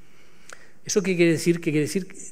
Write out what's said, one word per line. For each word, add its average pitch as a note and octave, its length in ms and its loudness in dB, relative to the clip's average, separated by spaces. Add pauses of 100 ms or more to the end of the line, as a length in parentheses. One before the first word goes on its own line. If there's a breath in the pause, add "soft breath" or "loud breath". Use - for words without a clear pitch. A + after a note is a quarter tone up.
(840 loud breath)
¿Eso G#3 200 2
qué F#3 120 2
quiere E3+ 180 6
decir? E3+ 260 2
¿Qué E3 120 0
quiere D3+ 140 2
decir? F#3 220 -2 (240)